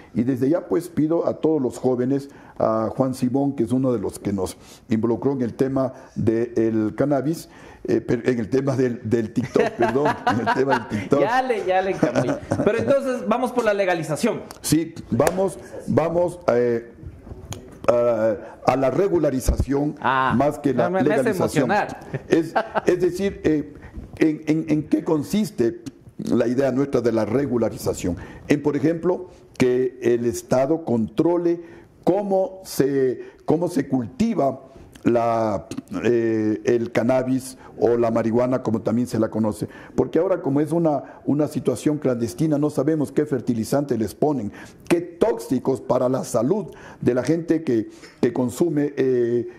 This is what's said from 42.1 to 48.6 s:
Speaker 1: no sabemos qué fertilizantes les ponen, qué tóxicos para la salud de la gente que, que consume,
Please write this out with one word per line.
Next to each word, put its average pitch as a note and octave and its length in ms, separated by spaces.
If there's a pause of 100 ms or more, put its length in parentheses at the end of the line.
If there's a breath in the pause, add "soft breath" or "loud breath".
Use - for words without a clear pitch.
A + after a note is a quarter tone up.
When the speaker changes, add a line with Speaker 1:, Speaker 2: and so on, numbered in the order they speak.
Speaker 1:
no D3 120
sabemos D3 420
qué - 140
fertilizantes B2 720
les G#2+ 160
ponen, B2+ 380 (340 loud breath)
qué E3+ 140
tóxicos F3 800
para B2 260
la B2+ 160
salud D3+ 440 (340 loud breath)
de B2 120
la B2 100
gente D#3+ 400
que, A2+ 260 (320 loud breath)
que B2 100
consume, D3 640